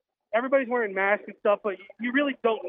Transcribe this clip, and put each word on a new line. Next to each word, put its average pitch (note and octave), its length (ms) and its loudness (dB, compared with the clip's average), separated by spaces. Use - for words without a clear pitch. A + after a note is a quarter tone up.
everybody's B3+ 360 2
wearing A#3 260 -2
masks G3 320 0
and G#3 140 -14
stuff, G#3 200 2
but G3 160 -4
you, - 80 -20
you A#3+ 140 -4
really C#4 280 0
don't G#3+ 280 0